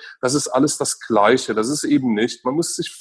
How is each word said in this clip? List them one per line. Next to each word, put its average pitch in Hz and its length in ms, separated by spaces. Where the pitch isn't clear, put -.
das 127 140
ist 143 140
alles 143 300
das - 220
Gleiche. 110 540
Das 110 140
ist 147 140
eben 127 320
nicht. 117 300
Man 127 100
muss 170 220
sich - 140